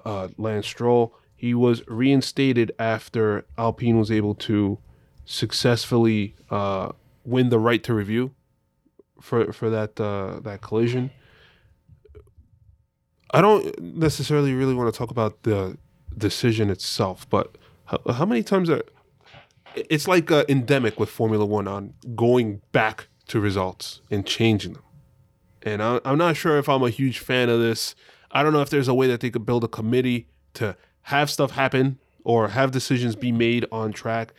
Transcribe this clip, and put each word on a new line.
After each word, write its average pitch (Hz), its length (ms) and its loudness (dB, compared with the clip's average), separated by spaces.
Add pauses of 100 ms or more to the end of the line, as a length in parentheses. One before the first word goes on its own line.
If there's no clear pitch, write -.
uh, 98 220 -8 (100)
Lance 107 300 -4
Stroll. 120 480 0 (200)
He 120 200 -4
was 120 320 2
reinstated 131 920 2
after 110 680 -2 (120)
Alpine 113 400 0
was 110 140 2
able 104 240 0
to 104 420 0 (480)
successfully, 113 1080 0 (160)
uh, 98 400 -4 (340)
win 123 240 2
the 120 80 4
right 113 260 2
to 120 120 -2
review 110 400 -2 (840)
for, - 340 -2
for 113 180 -4
that, 107 280 -4
uh, 101 420 -6
that 101 200 -12
collision. 120 480 0 (2250)
I 147 100 6
don't 202 400 4
necessarily 147 720 0
really 131 220 0
wanna 123 160 0
talk 113 180 -6
about 110 340 -2
the 98 360 0 (360)
decision 107 540 0
itself, - 580 -4
but - 300 -2 (280)
how, - 140 -4 (140)
how 127 120 -2
many 226 180 0
times 185 260 0
are, 143 140 0 (920)
it's - 320 -2
like, 180 220 2
uh, 151 180 4
endemic 131 520 2
with 107 100 -2
Formula 110 340 0
One 101 240 0
on 101 280 -8 (180)
going 113 480 2 (100)
back 110 360 0 (180)
to - 140 -4
results 95 600 -4 (100)
and 101 140 -2
changing 107 480 0
them. - 100 -20 (800)
And 104 200 -6
I, 117 220 0
I'm 135 140 0
not 165 180 2
sure 151 220 0
if 143 100 -2
I'm 135 160 2
a 120 60 2
huge 131 300 -2
fan 127 280 0
of 117 140 4
this. 113 340 -2 (360)
I 139 120 2
don't 151 80 2
know 147 100 4
if - 80 -2
there's 139 200 0
a 131 40 2
way 131 140 4
that 120 140 0
they 127 80 -4
could 110 160 -6
build 120 180 0
a 113 60 -2
committee 120 580 -2 (280)
to 104 200 -4 (280)
have 143 260 0
stuff 139 220 -2
happen 131 480 0 (260)
or 113 240 2
have 131 220 0
decisions 123 440 -2
be 123 160 -4
made 117 400 0
on 110 220 -4
track. 113 460 -6